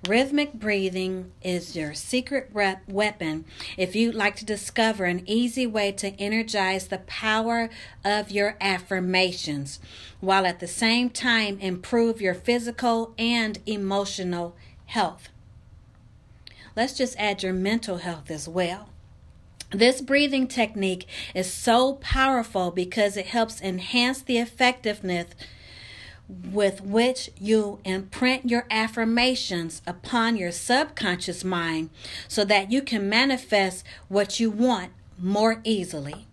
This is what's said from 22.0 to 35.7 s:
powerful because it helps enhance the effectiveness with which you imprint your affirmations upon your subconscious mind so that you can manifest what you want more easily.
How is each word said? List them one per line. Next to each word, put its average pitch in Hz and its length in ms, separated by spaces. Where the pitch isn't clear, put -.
powerful 240 680
because 185 440
it 190 120
helps 220 340
enhance 240 580
the 240 200
effectiveness 214 880
with 196 300
which 226 480
you 208 440
imprint 247 680
your 240 220
affirmations 226 1120
upon 226 520
your 175 140
subconscious 196 920
mind 165 480
so - 180
that 196 260
you 269 100
can 208 280
manifest 220 760
what 196 320
you 226 100
want 214 420
more 214 440
easily. 170 680